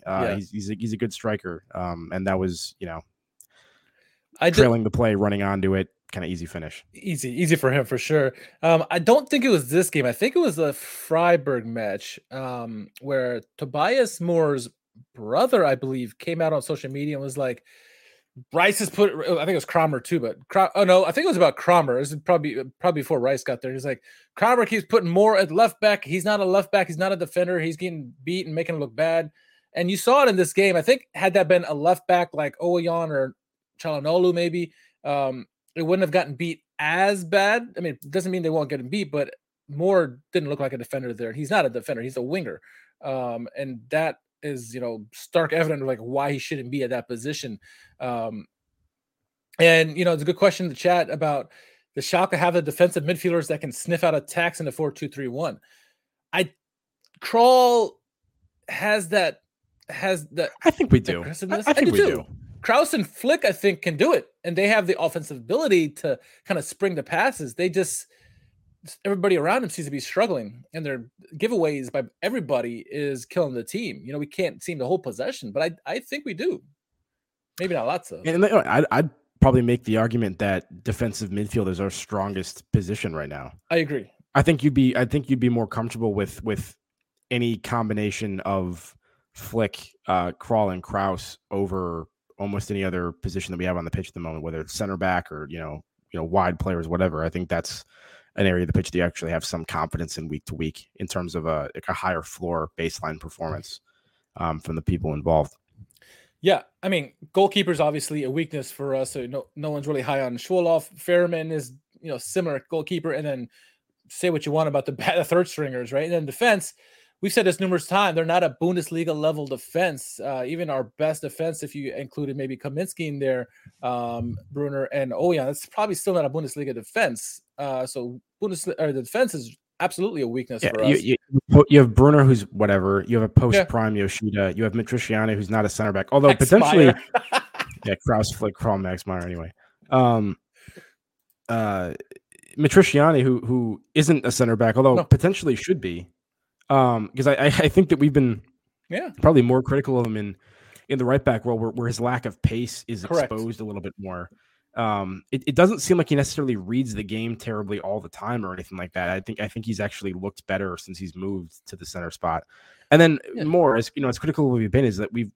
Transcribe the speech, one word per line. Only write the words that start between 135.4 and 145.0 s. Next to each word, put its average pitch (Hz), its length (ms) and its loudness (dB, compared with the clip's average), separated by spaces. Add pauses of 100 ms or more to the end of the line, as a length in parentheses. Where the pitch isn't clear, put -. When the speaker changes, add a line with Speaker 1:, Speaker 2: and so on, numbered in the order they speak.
Speaker 1:
not 110 140 2
a 98 40 0
center 107 220 -2
back, 95 200 -2
although 139 180 8
Speaker 2:
Expire. 147 320 6
Speaker 1:
potentially, 147 320 8 (200)
Speaker 2:
<laughs> - 720 -4
Speaker 1:
yeah, 101 80 0 (120)
Kraus, 110 260 2
Flick, 104 240 -4
Krall, 101 260 0
Max 92 240 -6
Meyer 92 180 -4
anyway. 87 280 -10 (400)
Um, 117 460 4 (1120)
uh, 101 440 -2 (640)
Mitriciani, 151 640 6
who, 127 240 4
who 117 360 0 (120)
isn't 151 320 4
a 120 60 2
center 117 240 4
back, 113 220 4
although 131 180 8
Speaker 2:
No. 170 80 4